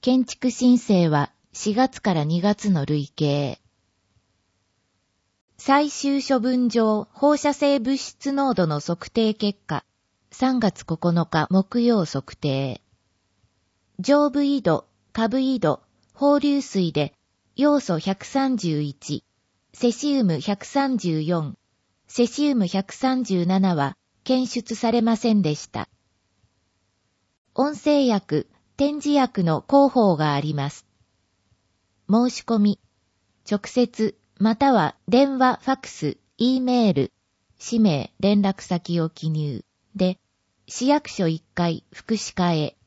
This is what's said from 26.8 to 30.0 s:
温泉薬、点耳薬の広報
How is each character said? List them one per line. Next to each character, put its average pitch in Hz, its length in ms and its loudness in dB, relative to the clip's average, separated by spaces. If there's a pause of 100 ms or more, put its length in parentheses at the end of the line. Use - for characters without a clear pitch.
温 285 180 0
泉 294 340 2
薬、 202 420 -2 (280)
点 294 200 0
耳 294 180 -2
薬 254 280 2
の 160 240 0
広 277 260 6
報 202 240 4